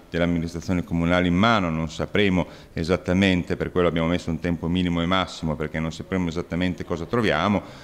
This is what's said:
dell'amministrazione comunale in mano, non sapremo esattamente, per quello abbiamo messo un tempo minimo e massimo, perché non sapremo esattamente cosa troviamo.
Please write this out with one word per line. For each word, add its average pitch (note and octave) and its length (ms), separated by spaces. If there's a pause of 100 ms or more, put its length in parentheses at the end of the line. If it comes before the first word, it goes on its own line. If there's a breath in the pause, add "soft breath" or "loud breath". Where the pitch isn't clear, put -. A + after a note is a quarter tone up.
(100)
dell'amministrazione E2+ 720
comunale E2+ 460
in F2 60
mano, G2 360
non D#2+ 180
sapremo F2+ 600 (240 loud breath)
esattamente, F2+ 840
per D#2+ 160
quello F2+ 160
abbiamo E2 220
messo E2+ 220
un D#2+ 100
tempo E2 260
minimo F2 360
e E2+ 40
massimo, F2 480
perché D#2 240
non D#2+ 140
sapremo F#2 360
esattamente F2 560
cosa E2 200
troviamo. F#2+ 580 (220 loud breath)